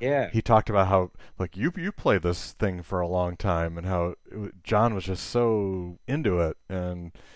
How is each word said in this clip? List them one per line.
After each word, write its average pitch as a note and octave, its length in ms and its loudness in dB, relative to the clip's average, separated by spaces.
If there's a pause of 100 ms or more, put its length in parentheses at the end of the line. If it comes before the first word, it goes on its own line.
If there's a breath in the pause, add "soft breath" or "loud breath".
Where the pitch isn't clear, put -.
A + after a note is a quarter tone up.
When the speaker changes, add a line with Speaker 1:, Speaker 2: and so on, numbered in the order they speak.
Speaker 1:
Yeah. C3 300 0
Speaker 2:
he A2 100 0
talked A2 280 4
about G2 200 4
how, F#2 220 2 (280 soft breath)
like, F2+ 160 -4
"You, B2+ 220 -2
you F#3 160 -4
play A2+ 240 2
this F2 340 -2
thing F#2 320 -2
for F#2 160 -4
a F2 80 0
long F2+ 300 -2
time," E2+ 400 0
and F2 100 -6
how F2 220 0
it - 80 -8 (120)
w-, G#2 220 -8 (120)
John A2 300 2
was F#2 120 -4
just F#2 180 -4
so G2 720 0 (100)
into A#2+ 340 2
it, D#2+ 160 -2 (100)
and, F2+ 460 -6 (220 soft breath)